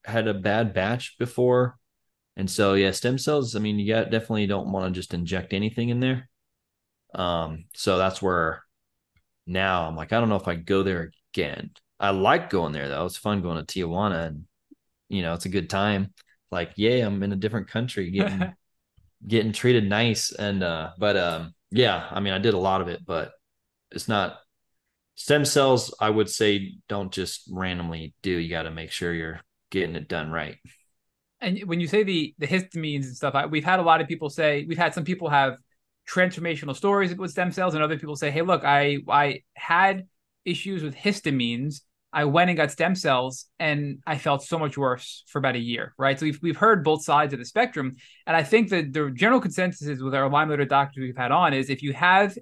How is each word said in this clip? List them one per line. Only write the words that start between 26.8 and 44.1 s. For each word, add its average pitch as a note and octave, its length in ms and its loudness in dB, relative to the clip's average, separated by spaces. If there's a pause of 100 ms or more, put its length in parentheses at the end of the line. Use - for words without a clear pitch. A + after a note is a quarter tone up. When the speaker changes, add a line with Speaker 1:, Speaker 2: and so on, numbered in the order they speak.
Speaker 1:
don't G2+ 240 -6
just - 360 -8
randomly F2 720 -6
do. F#2+ 140 -2
You E2+ 140 -4
gotta D#2+ 220 -6
make D#2+ 180 -12
sure E2+ 240 -4
you're D#2+ 260 -8 (300)
getting F2 240 -2
it D2+ 140 -8
done D#2 240 -6
right. D#2 240 -6 (840)
Speaker 2:
And F#3+ 240 -2
when E3+ 140 -2
you F3 80 -2
say G3 160 2
the, F3+ 360 0
the D3 100 -4
histamines D#3 560 -2
and B2+ 120 -12
stuff, C#3+ 200 -2
I, C3+ 100 0
we've D3+ 180 -2
had F#3 140 2
a F3 60 0
lot E3 160 6
of D#3+ 80 -2
people D#3+ 220 -6
say, D3 380 0
we've E3 100 -4
had E3 160 2
some E3+ 100 -4
people F3 240 -4
have C3+ 300 4 (500)
transformational E3+ 680 -2
stories G3 380 2
with F#3 160 -8
stem F3+ 200 -2
cells, F#3 240 0
and D#3 80 2
other D#3 160 0
people D3+ 160 -8
say, C#3+ 160 -2
"Hey, D#3 120 0
look, F3 200 2
I, C#3+ 360 4 (100)
I C#3+ 320 4 (140)
had F#3+ 520 2 (380)
issues F#3 380 -4
with D3 120 -6
histamines. C3 880 -2 (320)
I D3+ 140 0
went E3+ 240 4
and E3+ 80 0
got D3 120 2
stem F3+ 240 0
cells, C3 520 0 (120)
and D3 480 -2
I D3+ 120 -4